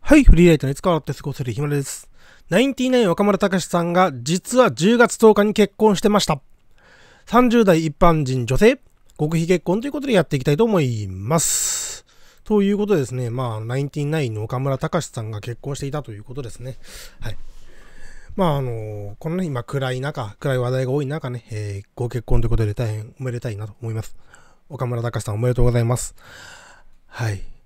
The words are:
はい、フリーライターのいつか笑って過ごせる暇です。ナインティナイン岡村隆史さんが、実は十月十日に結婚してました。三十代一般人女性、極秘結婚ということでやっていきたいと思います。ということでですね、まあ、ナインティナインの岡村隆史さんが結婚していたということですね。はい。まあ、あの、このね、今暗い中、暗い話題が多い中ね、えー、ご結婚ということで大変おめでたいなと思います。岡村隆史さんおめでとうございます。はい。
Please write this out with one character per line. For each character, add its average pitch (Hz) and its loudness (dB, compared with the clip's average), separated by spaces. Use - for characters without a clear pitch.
は 311 10
い、 269 6
フ - 12
リ 170 8
ー 175 10
ラ 165 8
イ 151 4
タ - -4
ー 131 -2
の 139 -4
い - -4
つ - -12
か 185 2
笑 160 2
っ - -20
て 139 -8
過 - -14
ご 139 -8
せ 131 -10
る 120 -6
暇 147 -4
で 143 -2
す。 - -14
ナ 180 4
イ 269 4
ン 269 -2
テ 254 -2
ィ 254 0
ナ 247 4
イ 233 4
ン 180 4
岡 202 2
村 196 4
隆 190 0
史 - -12
さ 180 2
ん 170 -2
が、 185 2
実 160 -2
は 233 6
十 180 2
月 233 4
十 220 8
日 202 4
に 208 0
結 - 2
婚 202 4
し - -4
て 208 4
ま 208 2
し - -2
た。 151 -2
三 - 4
十 226 4
代 165 4
一 147 -6
般 165 4
人 131 -2
女 131 -2
性、 247 6
極 160 0
秘 165 -2
結 180 0
婚 196 0
と 277 -8
い - -
う 277 -8
こ 294 -6
と 285 -6
で 254 0
や 190 6
っ - -2
て 147 -2
い 131 -2
き - -8
た 151 2
い 143 2
と 220 4
思 208 2
い 110 -4
ま 104 -2
す。 - -4
と 208 2
い 196 2
う 202 0
こ 202 -2
と 208 0
で 165 2
で 127 -2
す 123 -10
ね、 123 -4
ま 120 -6
あ、 110 -8
ナ 120 -6
イ 143 -2
ン 143 -6
テ - -8
ィ 143 -4
ナ 156 -2
イ 131 -4
ン 110 -8
の 107 -6
岡 123 -6
村 135 -2
隆 156 -4
史 - -12
さ 117 -10
ん 110 -10
が 104 -10
結 120 -10
婚 127 -8
し - -12
て 143 -8
い 135 -8
た 147 -8
と 123 -14
い 101 -14
う 104 -18
こ 123 -16
と 139 -10
で 113 -12
す - -16
ね。 127 -14
は - -4
い。 - -6
ま 185 2
あ、 143 0
あ - -2
の、 107 -8
こ 160 -8
の 175 -4
ね、 185 -4
今 127 -6
暗 131 -4
い 127 -6
中、 135 -8
暗 135 -2
い - 0
話 123 -2
題 131 -2
が 127 -4
多 143 0
い 135 -4
中 143 -8
ね、 123 -12
え 104 -8
ー、 - -20
ご 120 -6
結 120 -6
婚 117 6
と 113 2
い - -
う - 0
こ 110 2
と 110 2
で 104 -4
大 120 -2
変 107 -8
お 135 -12
め 127 -6
で 120 -8
た 127 -8
い 104 -8
な 107 -10
と 104 -18
思 113 -8
い 107 -6
ま 110 -6
す。 - -10
岡 135 -8
村 120 -4
隆 117 -6
史 - -12
さ 107 -6
ん 104 -4
お - -4
め 123 0
で 123 2
と 123 4
う - 8
ご 123 6
ざ 120 2
い 117 2
ま 123 0
す。 - -8
は 113 -6
い。 95 -6